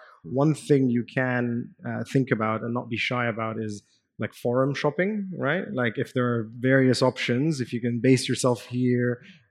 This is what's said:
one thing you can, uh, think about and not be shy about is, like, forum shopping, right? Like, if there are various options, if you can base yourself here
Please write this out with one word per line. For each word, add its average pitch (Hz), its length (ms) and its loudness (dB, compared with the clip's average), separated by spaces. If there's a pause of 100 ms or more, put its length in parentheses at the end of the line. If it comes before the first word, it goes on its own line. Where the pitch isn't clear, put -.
(240)
one 135 300 2
thing 135 360 2
you 120 140 0
can, 123 640 -2 (160)
uh, 117 200 -6
think 131 260 0
about 110 300 0
and 117 120 -6
not 123 160 -6
be 113 60 -6
shy 123 320 -2
about 110 320 -4
is, 107 240 -8 (360)
like, 107 140 -6
forum 131 400 0
shopping, 190 640 -2
right? 143 360 -2
Like, 123 240 -2
if 127 160 -6
there 123 120 0
are 117 320 -2
various 131 440 4
options, 131 580 2
if 120 140 -6
you 117 80 -6
can 120 180 -2
base 131 300 4
yourself 123 380 0
here 123 520 0 (320)